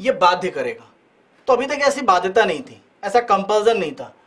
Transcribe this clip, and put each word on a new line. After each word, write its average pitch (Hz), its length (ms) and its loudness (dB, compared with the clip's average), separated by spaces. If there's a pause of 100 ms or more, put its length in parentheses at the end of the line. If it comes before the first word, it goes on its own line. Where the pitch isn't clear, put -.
ये 247 120 -2
बाध्य 180 360 2
करेगा। 123 380 -8 (600)
तो 262 60 4
अभी 240 120 0
तक 277 180 -4
ऐसी 269 200 0
बाध्यता 190 420 2
नहीं 160 160 -4
थी, - 200 -20 (220)
ऐसा 202 180 2
कंपल्सन 208 560 2
नहीं 165 160 -4
था। 127 200 -16 (140)